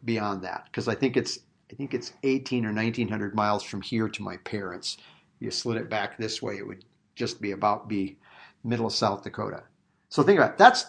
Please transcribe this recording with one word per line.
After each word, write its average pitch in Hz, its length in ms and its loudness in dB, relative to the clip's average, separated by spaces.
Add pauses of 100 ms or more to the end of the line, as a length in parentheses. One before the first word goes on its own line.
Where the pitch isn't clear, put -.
beyond 104 380 -2
that, - 280 -8
'cause 113 160 -4
I 107 80 2
think 131 220 2
it's, - 220 0 (300)
I 110 60 -20
think 135 180 -8
it's 120 200 -6 (100)
eighteen 131 420 0
or 107 60 -2
nineteen 113 380 0
hundred 104 260 -4
miles 104 280 2
from 98 180 -10
here 110 260 -2
to 107 160 -10
my 90 140 -10
parents. 95 580 -8 (440)
You 113 120 -8
slid 117 240 -4
it 110 140 -6
back 104 280 -4
this 107 240 -6
way, 107 140 -6
it 101 100 -12
would 98 200 -16 (300)
just - 260 -6
be 101 100 -2
about, 104 380 0
be 98 280 -4 (480)
middle 113 200 0
of 104 80 -2
South 101 300 0
Dakota. - 380 -8 (460)
So - 160 4
think 196 160 8
about 110 120 6
it. - 60 -8
That's, 233 320 10